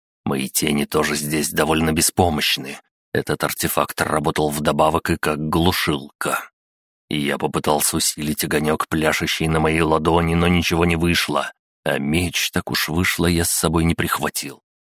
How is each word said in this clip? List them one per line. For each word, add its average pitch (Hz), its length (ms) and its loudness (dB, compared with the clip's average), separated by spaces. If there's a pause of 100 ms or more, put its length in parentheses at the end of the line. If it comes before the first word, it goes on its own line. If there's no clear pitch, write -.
(240)
Мои 67 240 -2
тени 73 360 -2
тоже 73 300 -2
здесь 73 360 -4
довольно 80 420 0
беспомощны. 76 840 0 (340)
Этот - 320 -2
артефакт - 560 -2
работал 76 500 0
вдобавок 76 600 0
и 85 60 2
как 76 220 -2
глушилка. 78 1120 0 (580)
И 76 120 -2
я 71 180 -2
попытался 73 580 0
усилить 76 480 -2
огонёк, 76 440 0
пляшущий 78 600 0
на 80 120 2
моей 80 220 2
ладони, 80 520 2
но 85 140 4
ничего 85 360 2
не 85 120 2
вышло. 80 560 0 (320)
А 71 140 0
меч, 80 540 -2
так - 180 -4
уж - 180 -2
вышло, 85 380 0
я 85 180 4
с - 60 -2
собой 82 340 2
не 82 100 4
прихватил. 71 680 -4 (340)